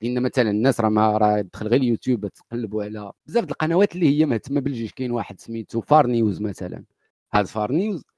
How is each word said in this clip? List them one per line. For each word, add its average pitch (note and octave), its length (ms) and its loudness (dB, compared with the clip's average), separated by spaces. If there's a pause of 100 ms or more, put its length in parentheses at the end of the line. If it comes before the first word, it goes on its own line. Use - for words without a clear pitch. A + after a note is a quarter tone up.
لان B2 220 -2
مثلًا B2 260 2
الناس A2 320 2
راه A2 80 2
ما، G#2+ 280 4
راه G#2+ 240 2
دخل G2+ 260 -10
غير A#2+ 140 2
اليوتيوب A#2+ 460 0
تقلبوا G#2+ 560 -8
على G#2 280 -10 (160)
بزاف G3+ 180 -2
د C#3+ 40 -10
القنوات E3 460 0
اللي D3 240 4
هي D#3 60 4
مهتمه C3+ 340 -2
بالجيش. B2 340 -4
كاين B2+ 180 -6
واحد A2+ 280 -6
سميتو A2+ 420 -6
فار D3 260 4
نيوز A2+ 340 2
مثلًا، F#2 420 -6 (500)
هاد G2+ 120 2
فار G#2+ 260 -4
نيوز F#3 320 -2 (140)